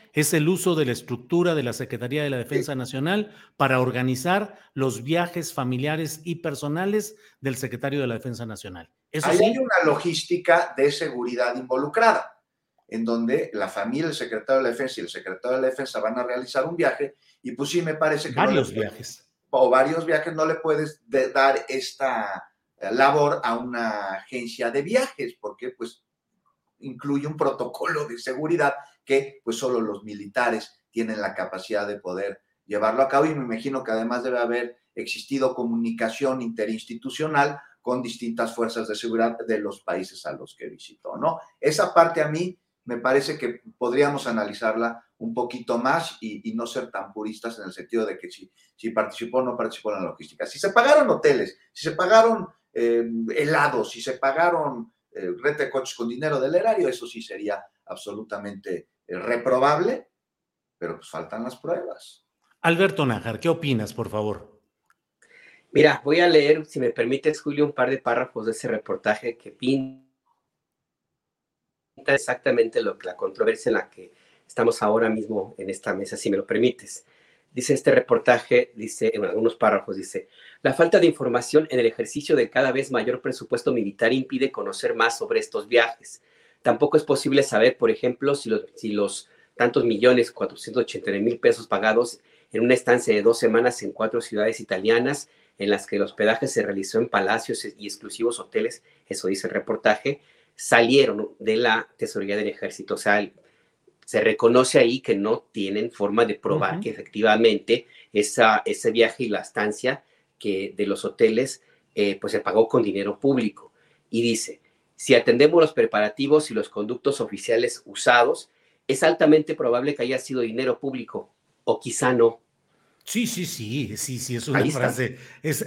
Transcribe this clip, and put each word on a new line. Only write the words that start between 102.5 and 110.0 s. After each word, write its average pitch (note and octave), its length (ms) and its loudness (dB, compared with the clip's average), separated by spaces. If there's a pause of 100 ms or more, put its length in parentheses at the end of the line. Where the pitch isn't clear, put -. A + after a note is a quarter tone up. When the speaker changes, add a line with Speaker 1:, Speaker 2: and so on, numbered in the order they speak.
Speaker 3:
O E2+ 40 -6
sea, G#2 300 0 (800)
se A2 140 0
reconoce A#2+ 580 6
ahí B2 220 4
que A2 160 0
no G#2+ 340 -2
tienen G#2 400 -4
forma G#2 360 0
de G#2+ 80 -2
probar F#2+ 400 -2
Speaker 1:
Ujú. F#2 80 -6
Speaker 3:
que A2+ 80 -6
efectivamente G#2+ 960 2 (260)
esa, G#2+ 540 4
ese A2 240 -2
viaje A2+ 340 2
y A2+ 60 -2
la F#2+ 100 -4
estancia G#2+ 640 -4 (340)